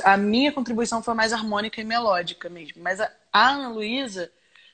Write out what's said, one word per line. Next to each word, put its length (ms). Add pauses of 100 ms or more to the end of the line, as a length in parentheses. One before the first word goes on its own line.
a 140
minha 340
contribuição 540
foi 100
mais 180
harmônica 480
e 40
melódica 640
mesmo. 340
Mas 180
a, 80 (240)
a 180
Ana 180
Luísa 600 (460)